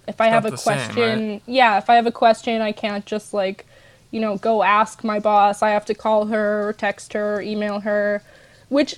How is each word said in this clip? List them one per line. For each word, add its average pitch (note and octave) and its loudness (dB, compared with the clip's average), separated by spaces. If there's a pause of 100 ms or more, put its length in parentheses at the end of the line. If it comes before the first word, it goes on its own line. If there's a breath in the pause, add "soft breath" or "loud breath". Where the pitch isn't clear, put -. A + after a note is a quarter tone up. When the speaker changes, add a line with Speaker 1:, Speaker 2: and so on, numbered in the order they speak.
Speaker 1:
if - -12
I A3 4
Speaker 2:
It's A3+ 4
Speaker 1:
have A3+ 2
Speaker 2:
not G#3+ -4
Speaker 1:
a - -2
Speaker 2:
the B2+ -8
same, - -2
right? B2+ -2
Speaker 1:
question, A3 -2
yeah, A#3+ 4
if G#3 -2
I A#3+ 6
have A#3 4
a A#3 0
question, A3+ 0
I G#3+ -2
can't G#3 -6
just, - -8
like, G3 -4 (460 soft breath)
you A3 -6
know, G#3+ -2
go A3 0
ask G#3 2
my G#3+ -2
boss. G#3 4
I G#3+ 2
have G#3 0
to G#3+ -4
call G#3+ 0
her G#3 0
or G#3+ -4
text - -6
her G#3 -2
or G3 -4
email G#3 -4
her, G#3 -2 (520 soft breath)
which C#4+ 0